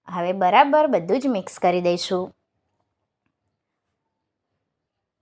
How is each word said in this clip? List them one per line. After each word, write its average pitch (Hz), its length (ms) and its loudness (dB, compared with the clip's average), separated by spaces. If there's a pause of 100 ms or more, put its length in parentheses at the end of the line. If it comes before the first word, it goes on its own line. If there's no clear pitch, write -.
હવે 180 260 -4
બરાબર 269 540 4
બધું 214 320 0
જ 269 80 -4
મિક્સ 208 320 -6
કરી 180 220 0
દઈશું. 180 520 -4 (3000)